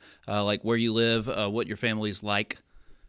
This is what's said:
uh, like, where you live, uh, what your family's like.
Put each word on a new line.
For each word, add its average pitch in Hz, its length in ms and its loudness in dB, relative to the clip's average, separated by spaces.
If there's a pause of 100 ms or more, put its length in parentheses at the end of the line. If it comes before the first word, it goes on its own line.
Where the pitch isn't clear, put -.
(280)
uh, 104 160 0
like, 104 180 0
where 113 140 2
you 113 160 2
live, 113 360 2
uh, 104 200 -2
what 107 180 0
your 104 100 -6
family's 107 460 -2
like. 104 360 -2 (500)